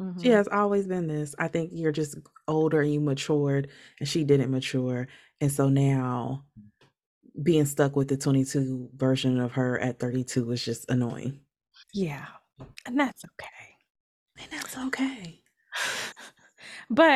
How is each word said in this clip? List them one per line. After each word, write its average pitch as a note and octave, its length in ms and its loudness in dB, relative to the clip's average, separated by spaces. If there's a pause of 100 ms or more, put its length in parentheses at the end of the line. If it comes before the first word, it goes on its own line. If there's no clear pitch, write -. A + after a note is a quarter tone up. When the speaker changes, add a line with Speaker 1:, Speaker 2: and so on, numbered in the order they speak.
(220)
Speaker 1:
She B3 80 2
Speaker 2:
Mm-hmm. - 0 -
Speaker 1:
has G#3 180 6
always G3+ 400 0
been F3+ 200 -2
this. D3+ 320 -4
I E3 80 0
think E3 260 -4
you're E3 180 0
just D3+ 260 -4 (300)
older D#3 340 2
and D3 120 2
you D3 80 0
matured, C#3 680 0 (300)
and C#3+ 80 -6
she E3 160 0
didn't C3+ 280 4
mature, B2+ 560 -2 (340)
and C#3+ 100 2
so C#3 180 2
now C3+ 760 0 (1000)
being D3+ 220 6
stuck C#3 300 2
with C3+ 140 2
the C3+ 80 0
twenty-two C3 760 0
version C3 440 2
of B2 140 -2
her B2+ 260 0
at - 200 -4
thirty-two B2 520 -2
is A#2+ 140 -4
just - 240 -6
annoying. B2+ 520 -4 (520)
Speaker 2:
Yeah, D3 340 -6 (580)
and B3 140 -2
that's C4 260 -2
okay. - 520 -20 (640)
Speaker 1:
And - 120 -18
that's D4 260 -12
okay. C4 680 -6 (280)
Speaker 2:
<laughs> - 420 -6 (760)
But D4+ 260 6